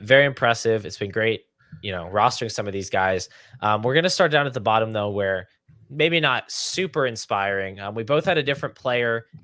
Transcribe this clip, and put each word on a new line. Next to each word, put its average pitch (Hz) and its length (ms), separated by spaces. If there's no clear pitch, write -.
very 131 240
impressive. 117 600
It's 90 140
been 101 120
great, 110 320
you 101 100
know, 87 200
rostering 110 380
some 104 160
of 98 60
these 98 180
guys. 95 380
Um, 107 220
we're 127 120
gonna 170 160
start 170 220
down 143 140
at 127 80
the 123 60
bottom, 110 320
though, 104 180
where 98 380
maybe 160 320
not 127 300
super 160 560
inspiring. 98 720
Um, 101 140
we 113 100
both 147 200
had 175 140
a 147 60
different 143 320
player 120 500